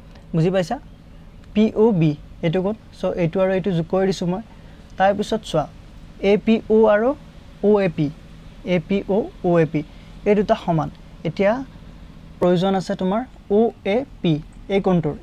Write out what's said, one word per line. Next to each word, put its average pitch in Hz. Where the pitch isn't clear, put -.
বুজি 170
পাইছা? 180
পি 214
অ' 226
বি 160
এইটো 175
কোণ। 202
চ', 185
এইটো 170
আৰু 190
এইটো 190
যোগ 165
কৰি 190
দিছোঁ 190
মই। 185
তাৰপিছত 208
চোৱা, 156
এ 196
পি 220
অ' 220
আৰু 214
অ' 202
এ 196
পি, 156
এ 180
পি 196
অ', 220
অ' 175
এ 156
পি, 151
এই 208
দুটা 208
সমান। 156
এতিয়া 190
প্ৰয়োজন 180
আছে 190
তোমাৰ 185
অ' 220
এ 202
পি, 170
এই 196
contour। 170